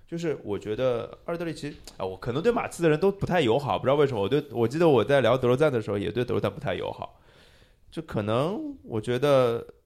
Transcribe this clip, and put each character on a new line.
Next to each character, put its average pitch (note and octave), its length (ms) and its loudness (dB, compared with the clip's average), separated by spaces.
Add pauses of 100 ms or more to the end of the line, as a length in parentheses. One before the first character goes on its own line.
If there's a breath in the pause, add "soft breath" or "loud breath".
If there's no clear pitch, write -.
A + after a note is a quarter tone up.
就 - 80 -10
是 E3 280 -2
我 G2+ 160 -4
觉 G#2 160 -4
得 B2 300 0 (200)
阿 F3 60 -6
尔 E3+ 60 -4
德 F3 60 -6
里 E3 80 -6
奇， D3 240 -10 (220)
啊， - 80 -6
我 F#2+ 100 -6
可 A#2 180 -8
能 D3+ 100 -2
对 A#3 80 2
马 A3 160 -2
刺 - 160 -10
的 E3 60 6
人 D3+ 100 2
都 G3 120 2
不 - 140 -6
太 F3+ 160 2
友 A#2 160 4
好， A#2 220 0
不 D#2+ 60 -6
知 A#2+ 40 2
道 C#3 60 4
为 D3 100 4
什 B2 80 0
么。 G#2 80 -2
我 G2 80 0
对， C#3+ 220 0
我 A2+ 160 0
记 C3 100 -4
得 E3+ 100 6
我 B2+ 160 6
在 C#3 180 4
聊 A#2+ 140 4
德 B2+ 120 0
罗 B2 100 4
赞 D3+ 160 4
的 A2+ 80 0
时 G#2+ 80 -8
候， G2+ 80 -2
也 F2+ 140 -2
对 A2+ 120 -2
德 G2+ 120 -4
罗 G2+ 40 0
赞 G2+ 140 -4
不 - 60 -14
太 F#2 160 -6
友 G#1 160 -6
好。 - 280 -14 (720 soft breath)
就 - 140 -14
可 - 180 -6
能 F3+ 600 -4
我 A2+ 180 -6
觉 B2 160 -2
得 B2+ 480 2 (200)